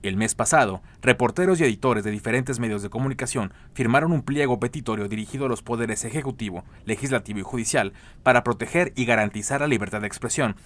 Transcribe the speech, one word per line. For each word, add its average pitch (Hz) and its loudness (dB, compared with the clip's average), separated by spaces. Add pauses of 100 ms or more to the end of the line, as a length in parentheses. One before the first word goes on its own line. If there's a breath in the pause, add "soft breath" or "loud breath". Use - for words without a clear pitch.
El 95 -2
mes 110 0
pasado, 110 2 (220 soft breath)
reporteros 127 2
y 170 6
editores 113 2
de 107 -2
diferentes 120 -2
medios 107 -2
de 101 -8
comunicación 127 -4 (200 loud breath)
firmaron 139 4
un 147 2
pliego 135 0
petitorio 110 -2
dirigido 110 -4
a - 0
los 117 -2
poderes 117 -4
ejecutivo, 113 -6 (220 loud breath)
legislativo 110 -2
y - -8
judicial 110 -2 (280 loud breath)
para 123 6
proteger 120 0
y 127 0
garantizar 110 0
la 147 0
libertad 104 -2
de 104 -6
expresión 117 -2 (120)